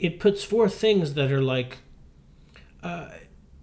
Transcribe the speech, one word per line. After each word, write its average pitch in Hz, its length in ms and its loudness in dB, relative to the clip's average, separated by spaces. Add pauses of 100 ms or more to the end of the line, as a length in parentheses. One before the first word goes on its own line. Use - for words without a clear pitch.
it 165 140 -6
puts 202 240 2
forth 214 300 2
things 190 400 2
that 139 160 0
are, 139 120 2
like, 127 360 -2 (1040)
uh, 87 280 -10 (520)